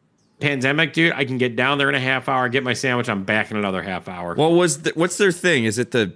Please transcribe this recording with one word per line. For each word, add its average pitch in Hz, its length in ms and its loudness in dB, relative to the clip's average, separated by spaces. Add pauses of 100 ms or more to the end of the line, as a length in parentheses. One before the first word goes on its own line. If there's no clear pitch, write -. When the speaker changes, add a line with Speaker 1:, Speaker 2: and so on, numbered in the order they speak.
(400)
Speaker 1:
Pandemic, 143 520 2
dude, 165 220 2
I 139 100 -2
can 127 140 -4
get 123 180 0
down 135 220 2
there 139 100 2
in 143 60 0
a 135 60 -2
half 127 280 -2
hour, 131 220 0
get 131 120 0
my 123 120 -2
sandwich, 123 340 -2
I'm 98 160 -2
back 107 260 0
in 110 60 -6
another 98 260 -2
half 92 240 -8
hour. 87 280 -10
Speaker 2:
What 151 180 2
was 170 300 2
the, 160 120 -4
what's 180 220 0
their 202 160 4
thing? 156 320 0
Is 110 140 0
it 123 140 -4
the 113 240 2